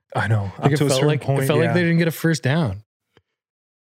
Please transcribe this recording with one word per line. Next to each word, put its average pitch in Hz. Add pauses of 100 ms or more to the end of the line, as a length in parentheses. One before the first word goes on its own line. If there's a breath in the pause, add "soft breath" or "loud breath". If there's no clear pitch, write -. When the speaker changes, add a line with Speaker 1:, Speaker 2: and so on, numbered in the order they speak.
(160)
Speaker 1:
I 101
know. 101
Speaker 2:
Like, -
Speaker 1:
Up 143
Speaker 2:
it 151
Speaker 1:
to 147
a 139
Speaker 2:
felt 135
Speaker 1:
certain 139
Speaker 2:
like, 151
Speaker 1:
point, 139
Speaker 2:
it -
felt 151
like 165
Speaker 1:
yeah. -
Speaker 2:
they 180
didn't 170
get 165
a 156
first 160
down. 123 (1160)